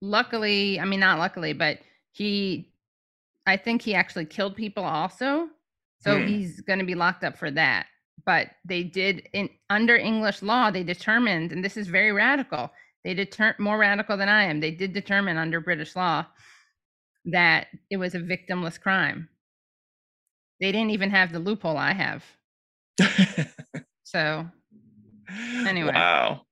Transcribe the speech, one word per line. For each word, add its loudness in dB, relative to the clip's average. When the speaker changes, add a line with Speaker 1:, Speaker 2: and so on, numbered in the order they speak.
Speaker 1:
luckily, 0
I -4
mean, 0
not 4
luckily, -2
but -2
he, -2
I 4
think -2
he -2
actually -2
killed -4
people -6
also. -2
So 2
Speaker 2:
Hmm. -2
Speaker 1:
he's -4
gonna -2
be -4
locked 0
up -6
for -6
that. 2
But 2
they -4
did, -2
in, -2
under 4
English 0
law, 4
they -2
determined, 0
and -4
this -6
is -6
very 2
radical, 0
they -4
deter-, 0
more 0
radical 2
than 0
I 6
am, 0
they -2
did -6
determine 0
under -2
British -4
law 0
that 4
it -4
was -4
a -6
victimless -6
crime. 0
They 0
didn't 0
even -2
have 2
the -6
loophole -2
I 0
have. -6
Speaker 2:
<laughs> 2
Speaker 1:
So, -2
anyway. 0
Speaker 2:
Wow. 2